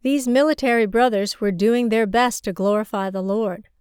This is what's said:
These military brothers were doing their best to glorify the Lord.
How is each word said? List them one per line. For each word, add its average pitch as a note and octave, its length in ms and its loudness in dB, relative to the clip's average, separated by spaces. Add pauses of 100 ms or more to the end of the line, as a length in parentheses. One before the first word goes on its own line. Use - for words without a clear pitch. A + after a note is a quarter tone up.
These C4+ 240 0
military B3 600 2
brothers G#3+ 540 0
were G3+ 120 0
doing A3+ 360 0
their A3 180 0
best A#3 380 0
to G3+ 80 -4
glorify G3+ 580 -2
the F#3+ 120 -6
Lord. G3 460 -4 (120)